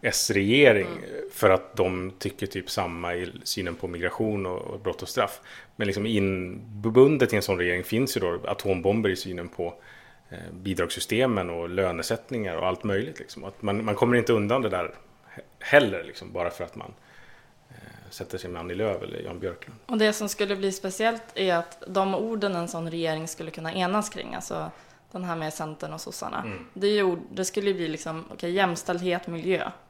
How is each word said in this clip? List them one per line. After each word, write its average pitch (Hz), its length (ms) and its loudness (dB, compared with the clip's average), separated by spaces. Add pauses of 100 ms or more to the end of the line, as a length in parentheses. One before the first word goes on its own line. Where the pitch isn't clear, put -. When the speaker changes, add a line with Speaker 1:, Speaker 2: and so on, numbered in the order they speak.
Speaker 1:
S-regering 107 840 6
Speaker 2:
Mm. - 460 -10
Speaker 1:
för 104 160 6
att - 260 4
de 92 440 0
tycker 98 280 -6
typ 92 220 -8
samma 87 460 -4
i 90 160 -4 (120)
synen 85 320 -4
på 92 120 -8
migration 92 580 -2
och, 90 160 -4
och - 180 -10
brott 95 220 -4
och 95 80 -10
straff. - 300 0 (360)
Men 107 120 -2
liksom 101 180 0
inbundet 107 1300 4
i - 20 2
en 101 60 4
sån 95 160 2
regering 87 260 2
finns 127 340 0
ju 104 40 2
då 87 260 0
atombomber 98 600 2
i 92 60 2
synen 87 340 -8
på, 85 240 -6 (560)
eh, 87 80 -12 (160)
bidragssystemen 92 960 0
och 85 200 -4
lönesättningar 92 840 -2
och 85 120 0
allt 92 160 -2
möjligt, 98 360 -2
liksom. - 240 -14
Att 98 180 -12
man, 107 240 0
man 107 100 0
kommer 120 220 6
inte 117 160 4
undan 110 280 2
det 110 80 0
där 90 260 -2 (400)
he-, - 60 -16 (180)
heller, 101 440 6
liksom, 90 300 -14
bara 87 160 -2
för - 140 -8
att 82 120 -10
man, - 180 -12 (760)
eh, - 60 -20 (340)
sätter - 280 -10
sig 92 120 -8
med 87 100 -8
Annie 87 160 -6
Lööf 104 280 0
eller - 180 -8
Jan 87 180 -10
Björklund. - 460 -8
Speaker 3:
Och 233 120 -2
det 214 160 4
som 208 160 -4
skulle 202 260 -2
bli 196 160 -2
speciellt 220 520 -2 (120)
är 185 200 2
att - 320 -4
de 190 280 2
orden 208 400 -2
en 170 120 -2
sån 165 240 -4
regering 160 360 -2
skulle 160 240 -10
kunna 160 220 -8
enas 190 360 0
kring, - 260 -10
alltså 160 360 -6 (400)
den 185 120 -6
här 175 120 -4
med 156 180 -4
Centern 156 400 -8
och 156 80 -10
sossarna, - 440 -8
Speaker 1:
Mm. 98 280 -10
Speaker 3:
det 196 140 0
är 208 40 4
ju 208 120 4
ord, 175 160 2 (120)
det 190 140 -4
skulle 202 240 -2
ju 196 40 2
bli 175 140 -2
liksom, 160 460 -8
okej, 175 180 -6
jämställdhet, 175 760 0
miljö. 170 420 -2 (200)